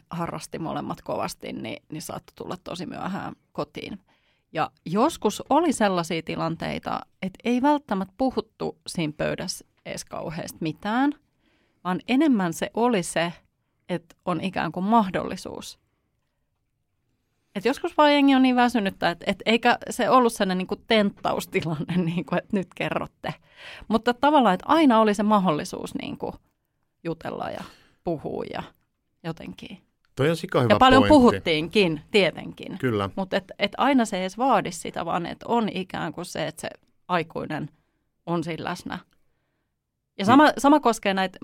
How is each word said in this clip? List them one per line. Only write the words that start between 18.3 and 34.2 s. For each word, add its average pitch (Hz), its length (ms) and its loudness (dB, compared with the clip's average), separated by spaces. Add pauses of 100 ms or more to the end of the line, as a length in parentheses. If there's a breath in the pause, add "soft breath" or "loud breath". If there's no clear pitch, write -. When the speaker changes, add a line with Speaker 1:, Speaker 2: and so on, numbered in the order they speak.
Speaker 1:
on 262 60 6
niin 254 140 4
väsynyttä, 226 540 2
et, - 180 -6
et 190 180 -4
eikä 233 320 2 (120)
se - 200 -2
ollut 240 240 6
sellainen, 185 240 0
niinku, 185 180 -6
tenttaustilanne, 180 1300 -2
<laughs> 165 120 -2
niinku, 170 200 -4
että - 220 -4
nyt 180 180 -4
kerrotte. - 580 -6 (540 loud breath)
Mutta 226 260 0
tavallaan, 269 400 4
että 185 140 -4
aina 277 320 6
oli 214 140 4
se 214 100 0
mahdollisuus, 185 720 0
niinku, - 380 -10 (680)
jutella - 460 -8
ja - 140 -10 (400 soft breath)
puhua - 400 -6 (100)
ja - 100 -10 (600)
jotenkin. - 540 -12 (380)
Speaker 2:
Toi 139 140 2
on 165 80 0
sika - 240 0
hyvä 113 120 4
Speaker 1:
Ja 202 60 4
paljon 262 220 8
Speaker 2:
pointti. 302 120 6
Speaker 1:
puhuttiinkin, 175 880 4 (100)
tietenkin. - 680 -2
Speaker 2:
Kyllä. 104 360 0
Speaker 1:
Mut 190 180 -6
et, 196 260 -4
et 202 180 -2
aina 262 280 4
se 202 120 -4
ei 185 40 -4